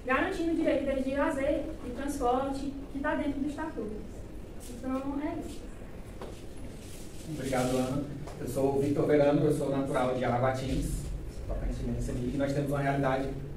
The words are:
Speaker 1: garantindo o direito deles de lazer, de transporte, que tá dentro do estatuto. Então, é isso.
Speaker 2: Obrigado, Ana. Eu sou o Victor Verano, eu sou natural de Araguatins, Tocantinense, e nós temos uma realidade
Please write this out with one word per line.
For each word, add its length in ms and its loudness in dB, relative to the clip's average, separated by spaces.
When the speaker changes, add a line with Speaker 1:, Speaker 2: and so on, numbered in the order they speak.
Speaker 1:
garantindo 460 2
o 20 2
direito 300 4
deles 200 0
de 120 0
lazer, 480 2
de 60 -6
transporte, 840 0
que 80 -4
tá 160 0
dentro 240 -2
do 80 0
estatuto. 420 -4
Então, 460 -2
é 160 -2
isso. 180 -8
Speaker 2:
Obrigado, 420 0
Ana. 260 0
Eu 60 -6
sou 300 2
o 40 4
Victor 280 4
Verano, 360 8
eu 80 6
sou 240 2
natural 380 2
de 100 0
Araguatins, 760 2
Tocantinense, 640 0
e 260 0
nós 140 2
temos 180 2
uma 80 2
realidade 500 2